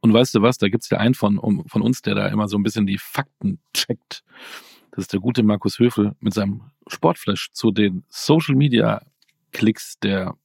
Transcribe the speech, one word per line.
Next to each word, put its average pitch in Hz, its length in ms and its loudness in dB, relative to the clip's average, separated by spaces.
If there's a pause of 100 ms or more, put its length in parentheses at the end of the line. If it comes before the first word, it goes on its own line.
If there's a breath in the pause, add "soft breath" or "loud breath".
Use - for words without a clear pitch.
Und 113 120 6
weißt 120 220 4
du 107 60 4
was, 120 160 2
da 104 100 0
gibt's - 220 -4
ja 95 80 0
einen 113 160 2
von, 101 240 0
um, 101 300 -2
von 104 140 -2
uns, 120 200 0
der 104 140 -2
da 101 120 -2
immer 104 200 -2
so 101 100 -4
ein 101 60 0
bisschen 107 220 0
die 95 120 -2
Fakten - 640 -6 (140)
checkt. - 500 -8 (680 loud breath)
Das 98 120 -6
ist - 100 -10
der 98 80 0
gute 117 220 0
Markus 104 360 0
Höfel 107 400 4
mit 107 140 -2
seinem 98 300 -2 (240)
Sportflash - 640 -2
zu 113 180 0
den 95 380 0
Social - 460 0
Media 117 460 2 (520)
Klicks - 460 -2
der 95 460 -4